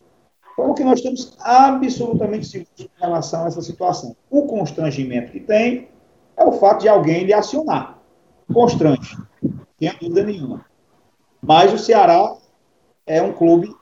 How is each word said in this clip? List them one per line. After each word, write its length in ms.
Então, 180
o 20
que 120
nós 140
estamos 420
absolutamente 1040
seguros 340
em 180
relação 460
a 40
essa 140
situação. 540
O 140
constrangimento 920
que 80
tem 480
é 80
o 80
fato 300
de 40
alguém 380
lhe 80
acionar. 640
Constrange. 640
Não 240
tenha 220
dúvida 240
nenhuma. 420
Mas 320
o 40
Ceará 600
é 160
um 120
clube, 480